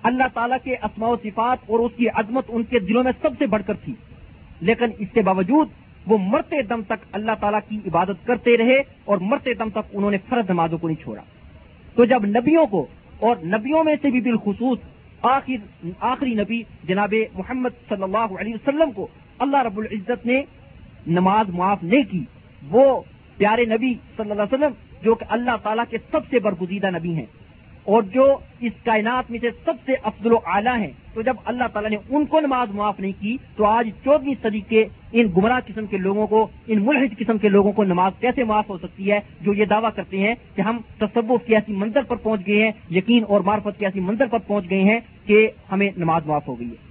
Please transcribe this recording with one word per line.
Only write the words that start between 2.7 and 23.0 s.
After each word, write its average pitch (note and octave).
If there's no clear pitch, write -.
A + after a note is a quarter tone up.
دلوں A3
میں B3+
سب D#4
سے C#4+
بڑھ G#3
کر G#3+
تھی، -
لیکن A3
اس G3+
کے A3+
باوجود F#3+
وہ G#3+
مرتے C#4
دم A3+
تک A3
اللہ G#3+
تعالیٰ G#3
کی G#3+
عبادت F3+
کرتے A#3+
رہے A#3+
اور G3+
مرتے A#3
دم A3
تک G#3+
انہوں G3+
نے G3
فرض A#3
نمازوں E3
کو E3
نہیں D#3
چھوڑا۔ G#2+
تو A#3+
جب A#3
نبیوں C4+
کو، F#3
اور A3+
نبیوں A#3+
میں D#4
سے C#4+
بھی B3
بالخصوص A3+
آخر، B3+
آخری B3+
نبی G#3+
جناب G3
محمد B3
صلی G3
اللہ G3
علیہ A3
وسلم D4
کو F#3+
اللہ C#4
رب G#3+
العزت G#3+
نے C4
نماز F#3+
معاف F#3
نہیں A3+
کی، F3
وہ B3